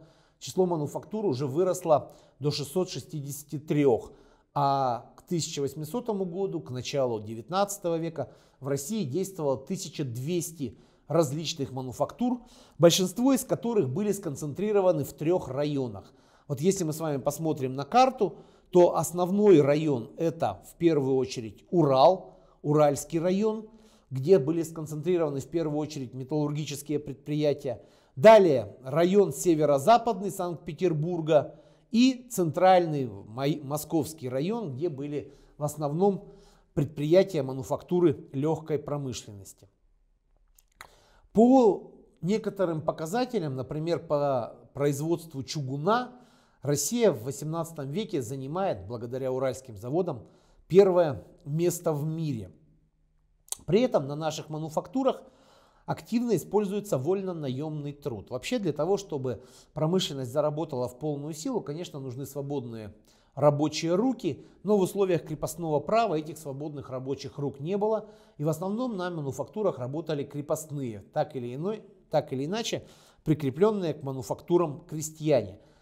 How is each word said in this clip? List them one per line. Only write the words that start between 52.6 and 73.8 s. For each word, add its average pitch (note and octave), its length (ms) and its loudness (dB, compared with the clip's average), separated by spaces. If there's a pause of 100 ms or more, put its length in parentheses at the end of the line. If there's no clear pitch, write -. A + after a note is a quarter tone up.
При G3 160 4
этом G#3 260 2
на C#3+ 80 -6
наших D#3 340 -4
мануфактурах – E3 760 -2 (640)
активно A#3 500 -2
используется G3 640 -2
вольно-наемный D3+ 960 -4
труд. A2+ 360 -10
Вообще, E3+ 300 -4
для F3+ 140 -2
того, F3+ 240 0
чтобы C3 440 -6 (320)
промышленность D3 580 0
заработала D3 560 -2
в - 120 -12
полную D3+ 340 -6
силу, B3 280 -4
конечно, D#3 380 -10
нужны C3+ 260 -8
свободные B2+ 680 -8 (400)
рабочие D3 640 2
руки, G#3 500 -2 (180)
но G#3 140 4
в F#3+ 40 4
условиях F3+ 440 0
крепостного D#3 540 -4
права G3+ 360 0
этих D#3 220 -6
свободных C#3+ 520 -12
рабочих C3 500 -8
рук C#3 200 -6
не F3 180 -4
было, G#3+ 320 -2 (280)
и D3 60 -6
в D#3 60 2
основном G3+ 480 -4
на F3+ 120 -4
мануфактурах D#3 720 -4
работали C#3+ 440 -6
крепостные, C#3+ 760 -6 (140)
так D3+ 220 -2
или A#2+ 200 -8
иной, G3+ 280 -6 (260)
так C#3+ 240 -2
или C3+ 120 -4
иначе G3 400 -4 (380)
прикрепленные D#3+ 720 0